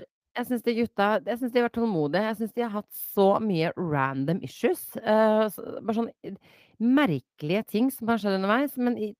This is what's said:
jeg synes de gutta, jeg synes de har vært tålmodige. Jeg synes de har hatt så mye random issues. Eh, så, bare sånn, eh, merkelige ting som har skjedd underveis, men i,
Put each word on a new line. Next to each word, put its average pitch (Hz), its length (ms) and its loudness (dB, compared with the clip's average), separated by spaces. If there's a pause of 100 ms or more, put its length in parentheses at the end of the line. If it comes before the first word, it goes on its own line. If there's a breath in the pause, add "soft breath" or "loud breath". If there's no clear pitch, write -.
(360)
jeg 240 100 -4
synes 240 160 -2
de 240 120 0
gutta, 214 500 0
jeg 220 140 -4
synes 240 140 -4
de 240 80 4
har 240 80 2
vært - 100 -6
tålmodige. 180 440 0
Jeg 220 140 -2
synes 214 180 -6
de 240 80 -2
har 233 80 -2
hatt 208 200 -8 (260)
så 202 240 6
mye 170 360 0
random 139 680 0
issues. - 540 -4
Eh, 220 520 2
så, - 360 -12
bare 214 100 -2
sånn, 226 160 -2 (140)
eh, 196 100 -10 (460 soft breath)
merkelige 214 840 2
ting 254 240 0
som 220 180 -8
har 233 100 2
skjedd 196 220 0
underveis, 240 360 0
men 247 220 0
i, 208 220 -6